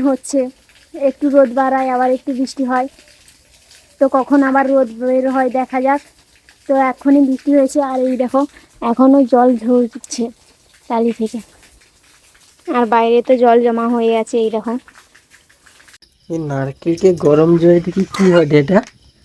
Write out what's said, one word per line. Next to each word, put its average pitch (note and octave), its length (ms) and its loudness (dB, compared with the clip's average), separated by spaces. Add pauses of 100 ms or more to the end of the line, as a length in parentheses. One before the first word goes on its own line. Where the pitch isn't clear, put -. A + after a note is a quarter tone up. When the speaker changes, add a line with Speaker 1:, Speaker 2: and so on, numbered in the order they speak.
Speaker 1:
হচ্ছে, C4+ 340 -2 (540)
একটু C#4 300 -4 (100)
রোদ C4+ 240 4
বাড়ায়, C4 360 -2
আবার B3+ 220 0
একটু C#4+ 220 -10
বৃষ্টি C4+ 320 -6
হয়, C4 180 -2 (1120)
তো C#4 60 2 (120)
কখন C4+ 220 0 (100)
আবার C4+ 240 0
রোদ C4 160 2 (120)
বের B3+ 240 -2 (100)
হয় C4 240 0
দেখা B3+ 280 -4
যাক। C#4+ 140 0 (640)
তো C#4 60 -2 (180)
এখনই C#4 380 2
বৃষ্টি C4 280 -4
হয়েছে, C4+ 220 0 (120)
আর C4 80 -4 (100)
এই B3+ 140 -2
দেখো, B3+ 180 -2 (500)
এখনও C4+ 280 4 (140)
জল B3 160 4 (140)
ঝরছে A#3+ 600 -2 (640)
টালি A#3 320 -2
থেকে, A3 180 -6 (1400)
আর A#3+ 80 0 (100)
বাইরে A#3 240 2 (100)
তো C4 40 2 (100)
জল A#3 140 6 (100)
জমা A#3 280 -2
হয়ে A3+ 180 0 (100)
আছে। A#3+ 220 -8
এই A3 120 -2
দেখো, G#3+ 160 -6 (1600)
Speaker 2:
এই E3 80 -6 (120)
নারকেলকে D3+ 580 -2 (160)
গরম D3+ 260 4 (120)
জলে F3 220 4
দিলে F#3 200 -4 (100)
কি G3 100 0 (100)
হয় E3 120 4 (140)
এটা? F3 180 0 (460)